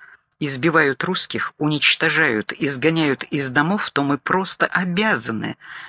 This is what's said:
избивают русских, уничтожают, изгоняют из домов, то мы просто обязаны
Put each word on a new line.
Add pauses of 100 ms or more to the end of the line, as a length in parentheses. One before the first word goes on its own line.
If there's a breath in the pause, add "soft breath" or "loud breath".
(380 loud breath)
избивают
русских,
уничтожают,
изгоняют
из
домов,
то
мы
просто
обязаны (320 loud breath)